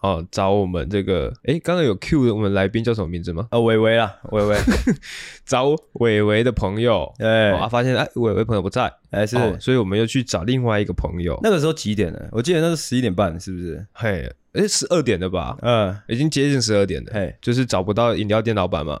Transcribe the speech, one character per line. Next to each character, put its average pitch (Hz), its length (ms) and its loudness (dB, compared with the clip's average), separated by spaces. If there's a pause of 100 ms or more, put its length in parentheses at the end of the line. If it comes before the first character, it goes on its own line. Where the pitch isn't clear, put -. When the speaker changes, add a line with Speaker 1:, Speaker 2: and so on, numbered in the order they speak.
Speaker 1:
哦， 90 280 0
找 98 200 0
我 101 160 4
们 87 240 -4
这 101 120 0
个， 90 300 0 (120)
诶， 147 140 0
刚 170 160 -2
刚 180 80 2
有 107 160 2
cue 131 340 2
我 104 60 -2
们 101 140 0
来 98 160 2
宾 113 160 -2
叫 117 80 2
什 107 80 -2
么 85 80 -4
名 87 140 -6
字 90 100 -6
吗？ 92 180 -6
Speaker 2:
呃， 120 80 0
伟 113 200 4
伟 110 180 4
啦， 110 180 0 (180)
伟 104 120 2
伟。 104 100 2 (460)
Speaker 1:
<laughs> - 460 -16
找 135 280 2 (200)
伟 110 280 2
伟 107 220 4
的 123 80 2
朋 104 260 -4
友， 113 400 0
Speaker 2:
哎。 110 340 4
Speaker 1:
哦， 92 40 2
啊， 92 120 -2
发 120 140 0
现， 127 140 2
哎， 131 100 0 (100)
伟 117 180 0
伟 104 100 0
朋 113 100 0
友 101 60 2
不 90 80 -4
在， 120 240 -2 (180)
Speaker 2:
哎， 104 160 0
是。 117 120 -2
Speaker 1:
哦， 107 200 0
所 127 140 0
以 131 60 4
我 117 40 4
们 95 160 0
又 117 80 2
去 127 160 0
找 101 200 -4
另 123 200 0
外 110 160 2
一 107 60 2
个 95 80 -4
朋 85 300 -4
友。 85 200 -2
Speaker 2:
那 220 80 2
个 185 80 2
时 139 60 0
候 160 80 2
几 107 220 -4
点 95 180 0
了？ - 200 -12
我 117 100 -2
记 160 100 0
得 160 80 2
那 165 80 2
是 170 80 0
十 - 220 -4
一 - 20 2
点 113 120 0
半， 87 280 0
是 98 100 -12
不 92 80 -8
是？ 85 340 -8
Speaker 1:
嘿， 90 380 -4 (220)
诶， 196 160 0
十 - 220 -2
二 170 120 2
点 117 160 0
了 92 100 -2
吧？ 90 340 -4
Speaker 2:
嗯。 110 320 2 (120)
Speaker 1:
已 117 100 -4
经 151 140 0
接 143 180 0
近 139 140 2
十 107 120 0
二 101 120 4
点 76 180 -6
了。 - 80 -16
Speaker 2:
嘿。 98 300 -4
Speaker 1:
就 123 100 0
是 127 140 2
找 95 160 0
不 101 100 -2
到 113 220 2
饮 101 140 -2
料 107 120 2
店 110 140 0
老 92 140 0
板 80 180 -4
嘛， 73 140 -6